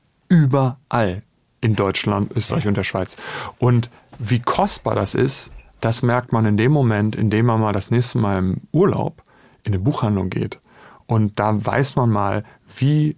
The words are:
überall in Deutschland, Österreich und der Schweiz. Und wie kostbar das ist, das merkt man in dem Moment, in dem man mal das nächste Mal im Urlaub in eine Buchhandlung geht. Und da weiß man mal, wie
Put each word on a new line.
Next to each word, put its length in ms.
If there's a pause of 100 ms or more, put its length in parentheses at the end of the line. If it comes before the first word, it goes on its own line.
(300)
überall 920 (360)
in 160
Deutschland, 600
Österreich 320
und 100
der 60
Schweiz. 340 (400)
Und 320 (300)
wie 200
kostbar 560
das 200
ist, 360 (300)
das 220
merkt 280
man 140
in 120
dem 140
Moment, 440
in 140
dem 180
man 120
mal 140
das 180
nächste 280
Mal 200
im 220 (100)
Urlaub 520 (400)
in 100
eine 80
Buchhandlung 480
geht. 300 (480)
Und 320
da 140 (120)
weiß 300
man 140
mal, 340 (340)
wie 400